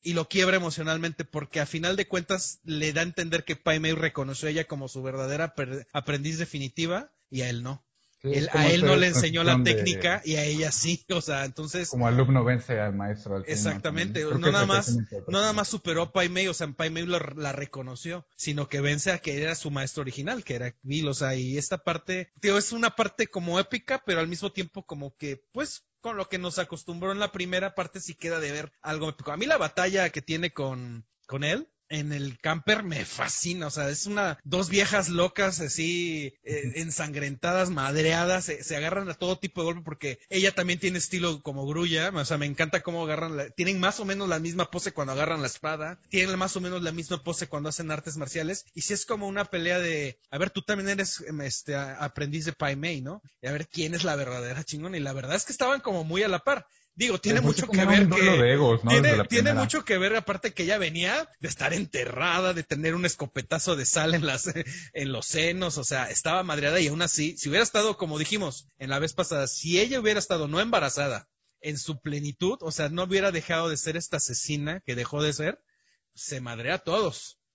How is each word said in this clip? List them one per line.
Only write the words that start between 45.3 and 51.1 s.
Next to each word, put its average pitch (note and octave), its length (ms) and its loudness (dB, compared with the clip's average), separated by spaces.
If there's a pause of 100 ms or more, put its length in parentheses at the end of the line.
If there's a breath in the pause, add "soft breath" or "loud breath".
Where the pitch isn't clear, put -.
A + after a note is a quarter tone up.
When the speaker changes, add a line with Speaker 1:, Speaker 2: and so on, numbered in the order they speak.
Speaker 1:
la C3 40 -2
espada, D#3 600 -6
tienen F#3 300 2
más F#3 180 0
o F#3 60 -2
menos F3+ 200 -4
la E3 80 -2
misma E3 320 -6
pose E3+ 260 -4
cuando D3+ 200 -6
hacen D#3 220 -6
artes D3+ 260 -6
marciales, D#3+ 480 -6 (100)
y E3+ 60 -10
si G#3 140 -2
es F#3+ 100 -2
como G#3 240 -4
una G3 160 -2
pelea F3 340 0
de, D#3 400 -2 (120)
a C#3+ 80 -6
ver, F3+ 120 0
tú - 120 -6
también G3 260 -2
eres, G3 320 -2